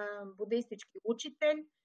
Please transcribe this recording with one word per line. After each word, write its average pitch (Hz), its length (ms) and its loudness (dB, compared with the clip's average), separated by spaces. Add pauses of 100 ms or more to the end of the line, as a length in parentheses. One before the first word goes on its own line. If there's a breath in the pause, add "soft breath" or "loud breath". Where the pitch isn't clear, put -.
(380)
budistički 214 680 -2
učitelj, 302 540 2 (260)